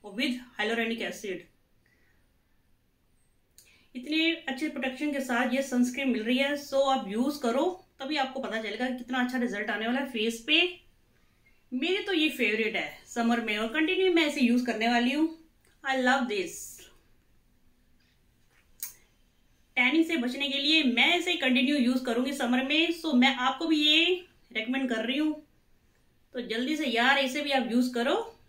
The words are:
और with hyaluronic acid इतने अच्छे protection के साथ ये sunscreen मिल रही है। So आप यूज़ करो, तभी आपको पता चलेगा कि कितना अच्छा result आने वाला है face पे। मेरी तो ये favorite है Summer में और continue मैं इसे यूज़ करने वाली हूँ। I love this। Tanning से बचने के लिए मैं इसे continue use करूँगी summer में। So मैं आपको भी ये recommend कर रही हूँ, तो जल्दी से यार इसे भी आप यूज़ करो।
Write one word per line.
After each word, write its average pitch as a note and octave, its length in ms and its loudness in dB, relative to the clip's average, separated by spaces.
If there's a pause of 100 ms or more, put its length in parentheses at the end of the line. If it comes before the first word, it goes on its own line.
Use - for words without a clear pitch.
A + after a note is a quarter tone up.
और F#3+ 160 -12
with C4 140 0 (240)
hyaluronic A3+ 520 -2
acid F3+ 360 -10 (2500)
इतने D#4 360 0 (180)
अच्छे D4+ 200 -4
protection C4 440 -4
के C#4 80 -2
साथ B3 340 0
ये C4+ 80 0
sunscreen B3+ 460 0
मिल G#3+ 140 0
रही B3 160 0
है। C#4+ 180 2
So C4+ 320 -2
आप B3 200 2
यूज़ B3 340 -2
करो, B3+ 220 2 (360)
तभी C#4+ 160 -4
आपको C4+ 240 -2
पता A3 220 -6
चलेगा A3 260 -4
कि B3+ 80 -4
कितना B3 280 -4
अच्छा B3+ 140 -4
result G#3+ 320 -2
आने G#3+ 160 -2
वाला B3 140 0
है B3+ 100 -6
face A3+ 360 -2
पे। D#4+ 140 4 (1120)
मेरी F4 320 0
तो G4+ 80 -4
ये D#4 160 2
favorite A3 480 0
है D#3 120 -4 (260)
Summer A#3 260 2
में G#3+ 180 -2
और A3 100 -2
continue F4+ 440 2
मैं E4 140 4
इसे C#4+ 140 -2
यूज़ A#3+ 260 4
करने A3 220 0
वाली A#3+ 240 2
हूँ। D4+ 140 2 (580)
I C4+ 180 0
love B3+ 260 2
this। F#3+ 260 -4 (3250)
Tanning C4 280 4
से E4 120 -2
बचने C4 320 -2
के C#4 100 -2
लिए D4+ 240 2 (100)
मैं C#4+ 260 4
इसे F4 160 0
continue C4+ 420 2
use B3+ 280 2
करूँगी B3+ 280 -2
summer B3+ 320 0
में। D#4 240 2 (140)
So D#4 120 -2
मैं B3+ 220 6
आपको C4 300 -2
भी D4+ 160 2
ये E4 420 4 (280)
recommend B3 360 -2
कर A3 180 -2
रही C4 120 -2
हूँ, D#4 160 0 (1000)
तो B3 140 -6
जल्दी B3+ 280 -2
से D4+ 100 -2
यार B3 320 2
इसे C4+ 240 -2
भी C#4+ 80 -4
आप B3+ 220 2
यूज़ B3 220 2
करो। C4+ 220 2 (320)